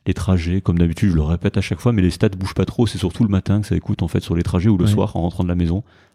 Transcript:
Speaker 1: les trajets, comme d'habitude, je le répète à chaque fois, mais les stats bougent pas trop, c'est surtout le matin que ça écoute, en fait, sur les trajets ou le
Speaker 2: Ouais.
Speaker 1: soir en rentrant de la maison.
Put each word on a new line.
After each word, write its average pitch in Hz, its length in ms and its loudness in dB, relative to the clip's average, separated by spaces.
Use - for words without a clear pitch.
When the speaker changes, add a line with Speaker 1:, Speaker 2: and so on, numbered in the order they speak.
Speaker 1:
les 95 80 0
trajets, 87 480 0
comme 85 160 2
d'habitude, 85 320 2
je 85 40 2
le 78 80 2
répète 85 360 -2
à - 20 2
chaque 87 180 -4
fois, 123 140 0
mais 107 80 2
les 90 100 4
stats 104 200 0
bougent 95 240 -6
pas 92 100 0
trop, 120 220 0
c'est - 100 -6
surtout 92 260 -2
le 113 60 4
matin 98 320 0
que 104 60 -6
ça 95 100 -2
écoute, 92 260 -4
en 87 60 0
fait, 90 120 -2
sur - 140 -4
les 85 80 2
trajets 95 280 0
ou 98 80 4
le 90 80 2
Speaker 2:
Ouais. 104 40 4
Speaker 1:
soir 104 240 0
en 92 60 -4
rentrant 87 240 -2
de 87 40 -2
la 87 60 -2
maison. 87 300 0